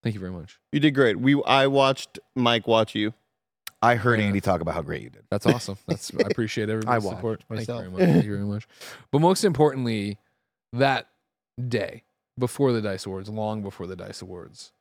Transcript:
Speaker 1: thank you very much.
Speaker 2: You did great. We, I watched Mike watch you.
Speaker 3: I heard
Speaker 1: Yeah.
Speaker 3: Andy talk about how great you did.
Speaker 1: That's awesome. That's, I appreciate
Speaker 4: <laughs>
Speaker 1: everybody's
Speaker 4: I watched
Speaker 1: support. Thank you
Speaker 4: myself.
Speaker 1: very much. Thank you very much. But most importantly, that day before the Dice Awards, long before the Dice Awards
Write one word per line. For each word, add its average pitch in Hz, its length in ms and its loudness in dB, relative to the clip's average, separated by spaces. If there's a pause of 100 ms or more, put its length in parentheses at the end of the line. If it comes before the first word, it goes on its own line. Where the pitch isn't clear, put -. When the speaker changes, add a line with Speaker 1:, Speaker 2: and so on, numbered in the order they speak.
Speaker 1:
thank 113 100 -2
you 98 60 -10
very 92 100 -8
much. 85 300 -16 (120)
Speaker 2:
You 147 60 0
did 147 140 4
great. 120 260 4
We, 139 260 4
I 135 220 4
watched 135 540 0 (160)
Mike 120 320 2
watch 110 260 4
you. 107 200 -2 (680)
Speaker 3:
I 120 140 6
heard 110 240 2
Speaker 1:
Yeah. 104 60 2
Speaker 3:
Andy 101 140 2
talk 92 200 0
about 80 140 -4
how 82 80 -4
great 71 200 -8
you 58 80 -16
did. - 200 -20
Speaker 1:
That's 104 160 -4
awesome. 101 300 0 (120)
That's, - 260 -8
I 104 160 -2
appreciate 107 380 -4
Speaker 4:
<laughs> - 20 -4
Speaker 1:
everybody's 110 340 -2
Speaker 4:
I - 20 -
watched 92 120 -4
Speaker 1:
support. 110 300 -6
Thank - 20 -20
you 110 60 -8
Speaker 4:
myself. 113 240 -6
Speaker 1:
very 92 100 -12
much. 185 100 -6
Thank 170 240 6
you 104 120 -4
very 101 100 -4
much. 104 220 -6 (420)
But 143 100 2
most 185 240 4
importantly, 123 720 0 (540)
that 127 360 0 (600)
day 117 360 -6 (340)
before 127 340 0
the 113 80 0
Dice 101 260 -6
Awards, 95 220 -10
long 107 340 -6
before 95 260 -10
the 92 80 -10
Dice 95 260 -14
Awards - 580 -18